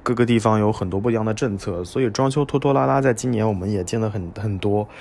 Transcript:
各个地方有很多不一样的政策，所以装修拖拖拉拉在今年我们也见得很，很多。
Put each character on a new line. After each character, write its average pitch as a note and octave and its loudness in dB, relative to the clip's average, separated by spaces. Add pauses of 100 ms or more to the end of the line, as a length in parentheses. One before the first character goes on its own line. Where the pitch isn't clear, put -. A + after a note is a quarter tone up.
各 B2+ 0
个 A#2 4
地 A#2 4
方 A2 4
有 G#2 4
很 G2 -4
多 F#2+ -2
不 A#2 0
一 A#2 0
样 A2 -2
的 A2 -2
政 G#2 -2
策， F2+ -6
所 C3 -4
以 B2 2
装 C3+ 0
修 D3 0
拖 C#3 0
拖 C#3 2
拉 C3+ 2
拉 C3+ 2
在 C3+ 4
今 B2+ -2
年 A2 2
我 G#2+ 2
们 F#2+ -2
也 G2+ 0
见 A2+ -2
得 A2 0
很， G2 -6
很 G2+ -4
多。 G#2 0 (160)